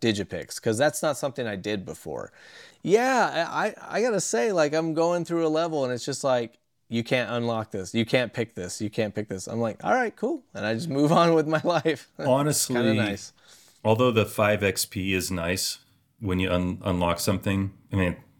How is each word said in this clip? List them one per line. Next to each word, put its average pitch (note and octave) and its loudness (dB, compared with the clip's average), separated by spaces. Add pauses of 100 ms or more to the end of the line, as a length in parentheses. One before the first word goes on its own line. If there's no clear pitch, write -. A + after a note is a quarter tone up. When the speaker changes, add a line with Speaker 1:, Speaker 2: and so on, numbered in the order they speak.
Speaker 1:
digipicks, G2 -2
'cause A2 0
that's D3 2
not D3+ 0
something C3+ -6
I G#2 -4
did G2+ -4
before. D2 -12 (500)
Yeah, F#3+ 2
I, E3 -2
I, - -8
I G#3 2
gotta A3+ 0
say, A#3 0
like, D#3 2
I'm D#3+ 0
going E3+ 2
through E3 0
a - 2
level D#3 0
and B2 -2
it's A#2+ -4
just C#3 -4
like, B2 0 (300)
"You A#2 0
can't A#2+ 0
unlock A#2 -2
this. F#2+ -8
You A2+ 2
can't B2 2
pick A2+ -4
this. F#2 -8
You G#2+ -4
can't G#2 -2
pick G#2+ -6
this." F#2 -8
I'm A2+ -4
like, A2+ -4
"All G3+ 2
right, A#3+ 0
cool." C4+ -4 (100)
And G2+ -6
I A2 0
just C#3 -6
move C#3+ 2
<laughs> E3+ 6
on E3+ 6
with D#3 2
my D#3 0
life. E3 0
<laughs> - -16
It's D3+ -6
Speaker 2:
Honestly, C#3 2
Speaker 1:
kinda A#2 2
nice. G#2 -2 (520)
Speaker 2:
although A2+ 4
the A2 4
five G#2 2
X G2 0
P F#2+ -2
is F#2 -2
nice F2+ -2 (420)
when F#2 0
you F#2 0
un-, F2+ 0
unlock F2 0
something, G2 -2 (200)
I G#2 -2
mean, F2+ 0 (240)